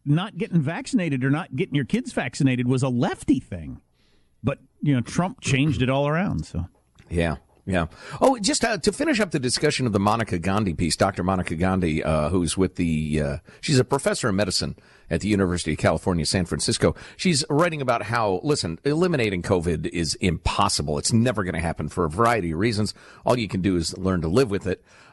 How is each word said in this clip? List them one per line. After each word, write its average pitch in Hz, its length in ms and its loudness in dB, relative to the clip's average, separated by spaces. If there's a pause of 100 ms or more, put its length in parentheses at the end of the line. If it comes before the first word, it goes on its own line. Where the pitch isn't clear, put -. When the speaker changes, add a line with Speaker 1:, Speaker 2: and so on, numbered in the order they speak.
Speaker 1:
not 170 320 0
getting 170 240 0
vaccinated 170 600 -2
or 135 80 2
not 147 260 -4
getting 165 180 -2
your 143 100 0
kids - 280 -2
vaccinated 127 560 0
was 127 140 2
a 135 60 2
lefty 147 520 0
thing. 78 420 -12 (600)
But, 139 180 -2 (200)
you 143 140 2
know, 120 80 2
Trump - 380 -4
changed 135 420 0
it 127 80 0
all 143 180 0
around, 156 380 -2
so. 80 220 -6 (420)
Speaker 2:
Yeah, 85 260 0 (300)
yeah. 90 220 0 (300)
Oh, 262 200 4
just, 240 260 -2
uh, 226 140 0
to 202 140 0
finish 285 280 0
up 190 120 -2
the 156 80 0
discussion 131 440 0
of 113 80 0
the 101 80 2
Monica 104 380 0
Gandhi 95 340 0
piece, 80 240 0
Doctor 98 260 2
Monica 92 340 0
Gandhi, 87 460 0
uh, 76 280 0
who's 87 260 0
with 92 200 0
the, 78 440 0
uh, 69 160 -2 (240)
she's 135 200 2
a 123 40 4
professor 139 440 -2
of 95 80 0
medicine 92 400 -2 (360)
at 80 100 0
the 101 60 -2
University 90 440 2
of 76 60 -4
California, 85 460 0
San 92 200 0
Francisco. 82 500 0 (220)
She's 160 340 0
writing 156 320 2
about 120 220 0
how, 107 400 0
listen, 95 400 -2
eliminating 139 580 2
covid 85 460 0
is 82 320 -2
impossible. 80 800 0
It's - 140 -2
never 117 300 2
gonna 87 160 -4
happen 80 300 -4
for 87 160 -2
a 80 40 2
variety 98 440 2
of 78 80 -2
reasons. 107 340 0 (320)
All 123 100 4
you 110 120 -2
can 101 120 -4
do 92 140 2
is 85 240 -2
learn 92 220 0
to 80 80 -2
live 107 240 2
with 95 160 -2
it. - 160 -4 (280)